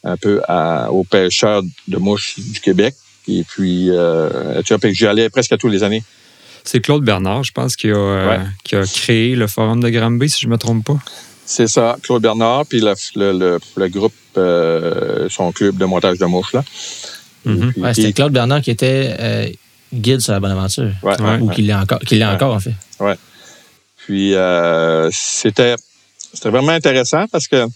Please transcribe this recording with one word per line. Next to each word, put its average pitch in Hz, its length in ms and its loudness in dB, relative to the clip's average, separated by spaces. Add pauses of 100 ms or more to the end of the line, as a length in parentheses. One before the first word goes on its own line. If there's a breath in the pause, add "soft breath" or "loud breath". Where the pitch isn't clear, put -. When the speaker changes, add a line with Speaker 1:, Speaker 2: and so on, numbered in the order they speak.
Speaker 1:
un 87 140 -4
peu 101 300 0
à, 80 440 0
aux 95 120 0
pêcheurs 98 600 2 (240)
de 95 100 -4
mouches 101 400 -2
du 107 220 -10
Québec. 101 360 2 (320)
Et 90 160 -2
puis, 90 460 -2
euh, 80 760 0
tu 113 100 0
vois, 104 60 2
puis 104 160 2
j'y 110 100 2
allais 107 240 2
presque 123 220 0
à 117 60 2
tous 127 100 -2
les 104 160 2
années. 110 200 -2 (600 loud breath)
Speaker 2:
C'est - 160 -2
Claude 147 240 0
Bernard, 104 400 0
je - 80 -6
pense, 127 240 -4
qui 110 140 -2
a, 104 60 2
euh, 98 340 0
Speaker 1:
Ouais. 98 160 0 (180)
Speaker 2:
qui - 120 -4
a 98 80 2
créé 117 520 0
le 110 120 2
forum 113 360 0
de 117 60 2
Granby, 117 400 0
si - 120 -2
je - 60 -4
me 117 100 2
trompe 110 280 0
pas. 147 120 0 (480 loud breath)
Speaker 1:
C'est 117 220 0
ça, 120 360 2
Claude 123 180 0
Bernard, 113 440 2
puis 120 140 -2
le, 104 140 2 (220)
le, 101 220 2
le, 90 220 2 (160)
le 95 140 0
groupe, 98 240 -2 (240)
euh, 85 920 0
son 87 220 -2
club 98 260 0
de 95 80 0
montage 92 340 0
de 95 60 2
mouches, 90 280 -2
là. 131 100 0 (840 loud breath)
Speaker 2:
Mhm. 110 240 0
Speaker 1:
Et - 20 -2
puis, - 100 -4
Speaker 3:
Ouais, 123 120 0
c'était 107 200 2
Claude 139 200 2
Bernard 127 280 2
qui 131 100 -2
était, 131 480 0
euh, 107 300 -2 (440)
guide 123 280 2
sur 113 120 -2
la 98 60 0
Bonaventure. 98 520 -2 (120)
Speaker 1:
Ouais, 98 180 0
Speaker 2:
Ouais. 107 180 2
Speaker 3:
Ou 117 80 2
Speaker 1:
ouais. 92 80 0
Speaker 3:
qui 113 80 0
l'est 104 100 2
encore, 95 260 0
qui 120 160 0
l'est 107 100 4
Speaker 1:
Ouais. 101 60 2
Speaker 3:
encore, 117 240 0
en 101 40 0
fait. 110 140 -6 (260)
Speaker 1:
Ouais. 101 160 0 (880 loud breath)
Puis, 98 300 0
euh, 82 760 2
c'était, 120 640 0 (580)
c'était - 160 -6
vraiment 135 220 2
intéressant 151 600 2
parce 156 160 -2
que 127 180 2 (100)